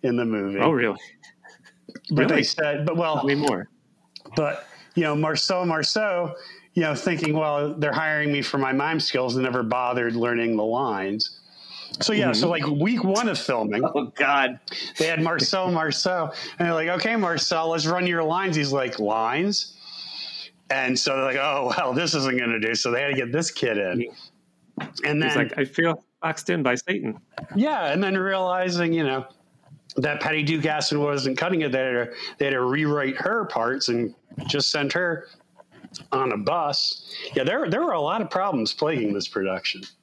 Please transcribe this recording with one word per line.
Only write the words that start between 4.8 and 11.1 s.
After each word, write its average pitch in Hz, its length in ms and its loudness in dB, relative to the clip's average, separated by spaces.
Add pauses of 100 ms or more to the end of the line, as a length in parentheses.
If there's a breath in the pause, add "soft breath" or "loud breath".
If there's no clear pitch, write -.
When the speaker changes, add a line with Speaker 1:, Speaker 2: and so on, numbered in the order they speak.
Speaker 1:
you 156 80 4
know, 156 120 2
Marcel 156 500 0
Marceau, 175 720 0 (380 loud breath)
you 170 100 2
know, 151 100 2
thinking, 151 420 0
"Well, 147 380 0
they're 147 200 0
hiring 151 380 0
me 143 100 0
for 127 160 -2
my 135 160 2
mime 151 260 2
skills," 127 360 0
and 127 80 2
never 123 200 0
bothered 120 520 0
learning 117 420 2
the 107 60 2
lines. 110 760 -2 (640 loud breath)